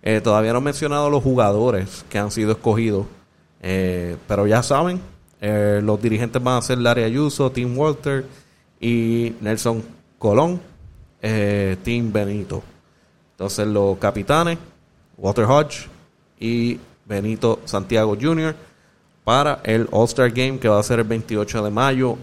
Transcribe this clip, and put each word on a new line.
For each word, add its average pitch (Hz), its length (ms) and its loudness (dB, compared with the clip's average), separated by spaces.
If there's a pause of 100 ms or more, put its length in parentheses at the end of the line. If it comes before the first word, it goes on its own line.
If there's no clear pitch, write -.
Eh, 107 200 0
todavía 110 320 2
no 120 60 2
han 135 60 -2
mencionado 147 460 -2
los 139 140 2
jugadores 107 840 2
que 104 100 -6
han 101 120 -2
sido 107 220 0
escogidos. 107 540 0 (540)
Eh, 90 560 -2 (120)
pero 101 180 2
ya 110 160 4
saben, 175 380 0 (400)
eh, 104 420 0
los 104 180 0
dirigentes 113 420 -2
van 127 160 0
a 117 40 -2
ser 127 160 -2
Larry 120 240 2
Ayuso, 135 480 0
Tim 123 260 -4
Walter 143 480 -2 (560)
y 117 600 0
Nelson 110 420 -2 (360)
Colón, 151 420 2 (600)
eh, 101 600 0
Tim 117 300 -2
Benito. 101 500 -4 (680)
Entonces 101 340 -4
los 101 320 2
capitanes, 147 580 0 (600)
Walter 101 300 0
Hodge 143 420 2 (500)
y 117 400 -2 (260)
Benito 107 600 -2
Santiago 107 560 0
junior, 160 340 0 (720)
para 135 400 2
el 113 260 2
All-Star 120 400 2
Game 127 300 -2
que 120 80 0
va 104 100 6
a 104 60 2
ser 120 160 0
el 110 60 0
veintiocho 110 560 -2
de 104 80 -2
mayo 127 520 0